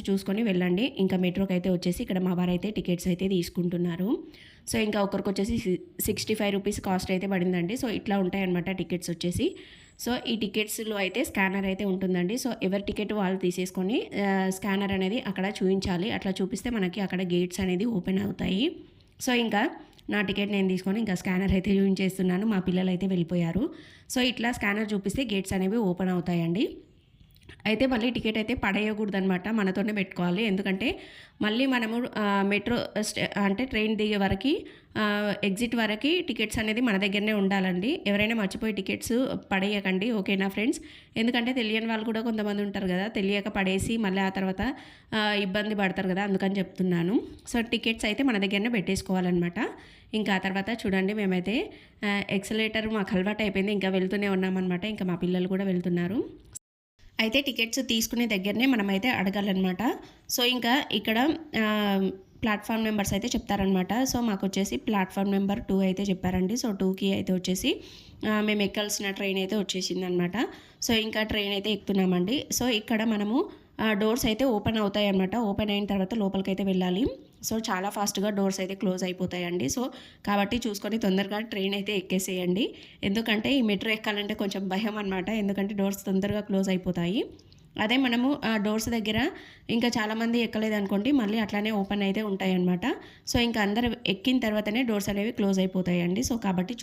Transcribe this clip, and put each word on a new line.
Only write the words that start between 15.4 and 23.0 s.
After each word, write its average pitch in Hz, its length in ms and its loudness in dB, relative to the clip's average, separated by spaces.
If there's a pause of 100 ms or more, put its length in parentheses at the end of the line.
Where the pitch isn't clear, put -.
చూపించాలి. 190 480 0
అట్లా 190 220 -4 (100)
చూపిస్తే 196 280 -4
మనకి 196 300 -2
అక్కడ 185 220 -2
గేట్స్ 180 380 0
అనేది 185 240 0
ఓపెన్ 190 340 0
అవుతాయి. 202 580 0 (440)
So 254 120 0
ఇంకా 233 380 2 (400)
నా 208 120 2
టికెట్ 202 280 0
నేను 196 180 4
తీసుకొని 185 300 0
ఇంకా 190 160 0
స్కానర్ 185 380 0
అయితే 190 240 4
చూపించేస్తున్నాను. 190 720 2
మా 208 120 2
పిల్లలు 185 300 2
అయితే 185 180 0